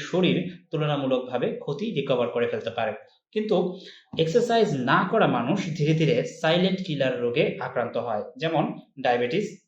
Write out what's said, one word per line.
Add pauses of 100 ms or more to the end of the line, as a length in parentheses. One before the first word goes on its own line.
শরীর (320)
তুলনামূলকভাবে (160)
ক্ষতি (120)
রিকভার
করে
ফেলতে
পারে। (400)
কিন্তু (640)
এক্সারসাইজ (220)
না (120)
করা (100)
মানুষ (180)
ধীরে
ধীরে (260)
সাইলেন্ট
কিলার (100)
রোগে (200)
আক্রান্ত (120)
হয়, (180)
যেমন (400)
ডায়াবেটিস, (220)